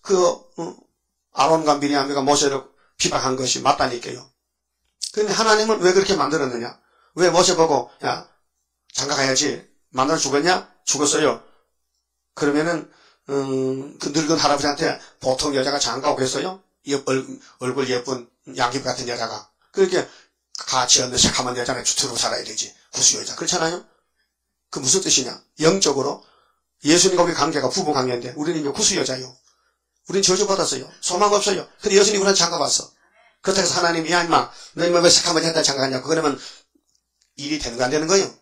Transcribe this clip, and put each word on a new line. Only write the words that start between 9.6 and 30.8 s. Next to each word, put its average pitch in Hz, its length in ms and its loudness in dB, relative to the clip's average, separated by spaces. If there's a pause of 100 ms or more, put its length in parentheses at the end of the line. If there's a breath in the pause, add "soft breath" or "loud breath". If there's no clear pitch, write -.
만나러 143 300 0
죽었냐? 147 500 0 (140)
죽었어요. 147 580 0 (920)
그러면은, 151 580 -2 (380 soft breath)
음, 135 680 -4
그 - 120 -6
늙은 151 280 0
할아버지한테 143 600 0 (220 loud breath)
보통 131 340 -2
여자가 139 240 0
장가 135 320 -2
오겠어요? 135 500 -4 (260)
예, 139 180 -2
얼-, 131 340 -4 (200 loud breath)
얼굴 127 300 -4
예쁜 123 400 -4 (260)
양귀비 127 280 -2
같은 127 240 -6
여자가. 113 420 -8 (220)
그렇게 180 360 0 (520 loud breath)
가치 127 420 2
없는 127 160 -4
새카만 123 400 0
여자는 123 260 -4
주트로 120 320 -2
살아야 113 280 -2
되지. - 320 -8 (160 soft breath)
구수 - 260 2
여자. - 180 -10
그렇잖아요? 170 500 -2 (840)
그 - 100 -8
무슨 147 220 0
뜻이냐? 135 400 -2 (200)
영적으로 143 600 2 (600 soft breath)
예수님과 175 400 4
우리 175 100 0
관계가 143 360 0
부부 151 240 -2
관계인데 123 420 -2
우리는 156 240 -4
이제 143 100 -4
구수 185 280 0
여자요. 127 380 -6 (760)
우린 185 120 0
저주받았어요. 185 680 0 (140)